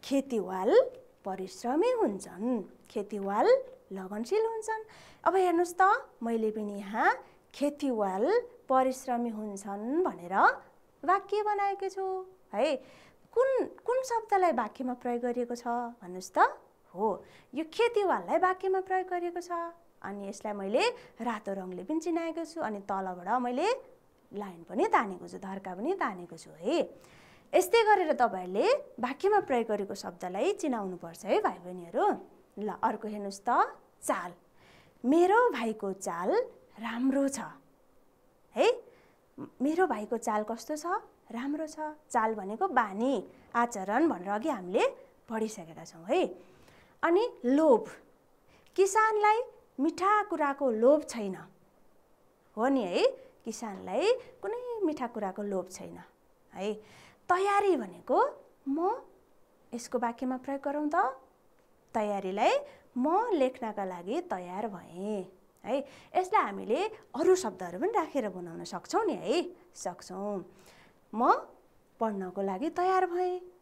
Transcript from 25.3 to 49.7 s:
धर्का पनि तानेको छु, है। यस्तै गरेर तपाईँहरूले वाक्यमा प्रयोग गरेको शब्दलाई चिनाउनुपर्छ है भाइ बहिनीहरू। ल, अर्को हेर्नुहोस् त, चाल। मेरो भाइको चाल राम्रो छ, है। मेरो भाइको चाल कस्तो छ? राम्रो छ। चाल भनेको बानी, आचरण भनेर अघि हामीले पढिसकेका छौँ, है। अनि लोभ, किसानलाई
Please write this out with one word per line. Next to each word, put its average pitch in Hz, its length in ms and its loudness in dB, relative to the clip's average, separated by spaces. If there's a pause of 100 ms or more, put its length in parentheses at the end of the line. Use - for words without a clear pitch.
धर्का 190 360 -10
पनि 254 240 -4
तानेको 180 380 -6
छु, 160 140 -18 (120)
है। 262 140 0 (760)
यस्तै 370 320 6
गरेर 381 320 4
तपाईँहरूले 196 500 2 (340)
वाक्यमा 381 400 2
प्रयोग 240 280 0
गरेको 202 260 -2
शब्दलाई 190 600 -4
चिनाउनुपर्छ 190 680 -6
है 269 160 4
भाइ 339 200 -2
बहिनीहरू। 180 440 -4 (520)
ल, 208 160 -4
अर्को 214 360 -2
हेर्नुहोस् 202 360 -8
त, 240 60 0 (500)
चाल। 180 320 -4 (720)
मेरो 349 340 6 (140)
भाइको 220 480 -4
चाल 175 300 -4 (500)
राम्रो 262 480 0
छ, 269 120 -6 (1160)
है। 311 120 6 (920)
मेरो 320 260 2
भाइको 220 300 -4
चाल 214 280 -2
कस्तो 233 320 -6
छ? 302 100 -10 (460)
राम्रो 285 340 -6
छ। 302 120 -14 (280)
चाल 220 280 0
भनेको 208 340 -4
बानी, 240 460 0 (400)
आचरण 233 540 2
भनेर 190 220 -4
अघि 220 180 -2
हामीले 214 360 0 (420)
पढिसकेका 202 580 -6
छौँ, 165 220 -20
है। 320 160 2 (800)
अनि 349 200 4 (220)
लोभ, 269 380 6 (920)
किसानलाई 427 640 4 (420)